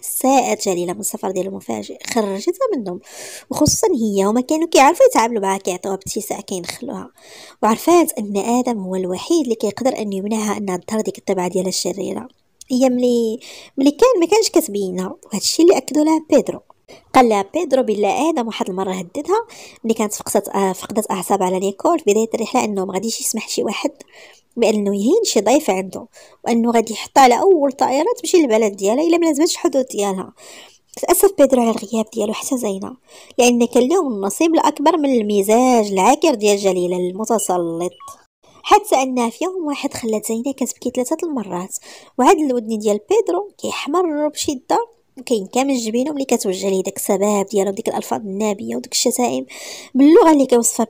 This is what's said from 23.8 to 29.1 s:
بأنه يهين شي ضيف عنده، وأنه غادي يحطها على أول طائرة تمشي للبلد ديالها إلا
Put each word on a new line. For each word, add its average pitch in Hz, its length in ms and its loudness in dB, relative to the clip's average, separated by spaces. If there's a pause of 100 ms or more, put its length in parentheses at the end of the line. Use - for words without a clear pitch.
بأنه 208 400 0
يهين 294 280 2
شي - 160 0
ضيف 226 300 2
عنده، 190 360 -6 (380)
وأنه 233 260 0
غادي 226 220 2
يحطها - 300 2
على 247 180 6
أول 302 320 4
طائرة 269 340 0 (120)
تمشي 339 180 0
للبلد 220 400 2
ديالها 214 280 0
إلا 339 140 2